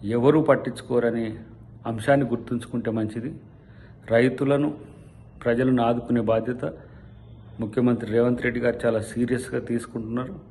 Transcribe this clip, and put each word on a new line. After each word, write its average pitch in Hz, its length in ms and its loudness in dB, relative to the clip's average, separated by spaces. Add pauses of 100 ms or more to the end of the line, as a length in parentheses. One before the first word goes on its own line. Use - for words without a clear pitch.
ఎవరూ 120 380 4
పట్టించుకోరనే 117 960 0 (480)
అంశాన్ని 120 400 2
గుర్తుంచుకుంటే 117 640 -4
మంచిది. 107 500 -4 (720)
రైతులను, 135 640 4 (720)
ప్రజలను 123 380 2
ఆదుకునే 120 380 0
బాధ్యత 113 440 0 (960)
ముఖ్యమంత్రి 117 520 0
రేవంత్ 120 300 2
రెడ్డి 120 180 -2
గారు 120 260 0
చాలా 113 140 2
సీరియస్గా 120 600 -4
తీసుకుంటున్నారు. 117 760 -6 (160)